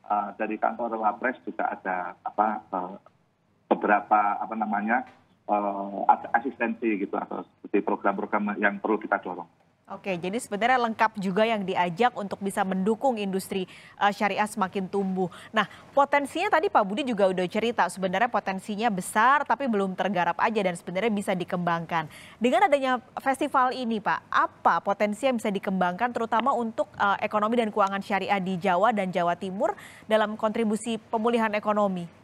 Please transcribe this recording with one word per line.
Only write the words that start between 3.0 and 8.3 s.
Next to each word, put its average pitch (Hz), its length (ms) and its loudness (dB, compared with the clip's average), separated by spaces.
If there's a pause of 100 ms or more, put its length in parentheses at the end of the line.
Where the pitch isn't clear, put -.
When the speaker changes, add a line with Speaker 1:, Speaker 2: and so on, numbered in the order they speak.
Speaker 1:
beberapa, 104 720 2
apa 104 160 -6
namanya, 107 480 0 (400)
eh, 101 640 -2
as-, - 320 2
asistensi 113 640 -2
gitu, 104 160 -4
atau 98 240 -8
seperti - 400 -4
program-program 104 720 -2